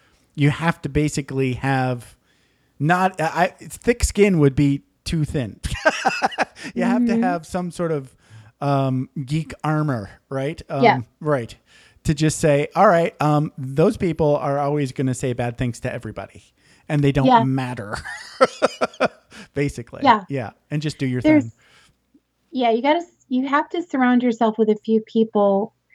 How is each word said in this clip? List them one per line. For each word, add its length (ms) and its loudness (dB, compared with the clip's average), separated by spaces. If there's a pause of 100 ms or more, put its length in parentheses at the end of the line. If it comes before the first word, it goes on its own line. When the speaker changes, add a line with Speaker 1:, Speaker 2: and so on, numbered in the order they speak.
(340)
Speaker 1:
you 140 2
have 340 -2
to 60 -6
basically 680 -2
have 640 -2 (640)
not, 420 0
I, 60 0 (180)
I, 20 2 (200)
thick 360 -2
skin 360 4
would 160 6
be 280 2 (220)
too 200 -2
thin. 400 -6
<laughs> 60 -6 (1040)
You 100 -4
have 220 2
to 60 2
Speaker 2:
Mm-hmm. 100 2
Speaker 1:
have 240 -2
some 240 -6
sort 220 -4
of, 240 -6 (460)
um, 480 0 (120)
geek 300 -4 (100)
armor, 460 -2 (220)
right? 300 -6 (100)
Um, 120 -2
Speaker 2:
Yeah. 180 4 (200)
Speaker 1:
right. 340 -2 (500)
To 100 0
just 260 0
say, 340 2
"All 140 6
right, 320 4
um, 380 2
those 400 0
people 380 0
are 220 -2
always 340 -2
gonna 200 -2
say 220 -4
bad 240 -4
things 220 -4
to 120 -6
everybody, 500 -12 (460)
and 160 0
they 80 4
don't 140 2
Speaker 2:
Yeah. 180 6
Speaker 1:
matter." 520 -4 (440)
<laughs> 1120 -2
Basically. 500 -6
Speaker 2:
Yeah. 260 4
Speaker 1:
Yeah. 200 -6 (200)
And 100 -4
just 180 -6
do 80 -4
your 140 -2
Speaker 2:
There's 240 4
Speaker 1:
thing. 80 -12 (1000)
Speaker 2:
Yeah, 200 0
you 100 0
gotta 200 2
s-, 280 -14
you 180 -2
have 240 0
to 120 -4
surround 400 2
yourself 340 0
with 140 2
a 60 2
few 260 0
people 720 0 (200)